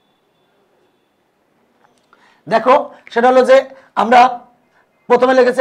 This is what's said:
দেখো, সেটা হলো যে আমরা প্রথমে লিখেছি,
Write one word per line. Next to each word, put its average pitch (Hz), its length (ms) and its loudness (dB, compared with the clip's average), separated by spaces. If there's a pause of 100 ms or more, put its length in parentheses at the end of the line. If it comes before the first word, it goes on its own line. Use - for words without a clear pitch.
(2500)
দেখো, 226 280 -2 (380)
সেটা 233 180 -2
হলো 254 200 2
যে 262 60 6 (460)
আমরা 240 180 2 (880)
প্রথমে 247 300 0
লিখেছি, 247 220 0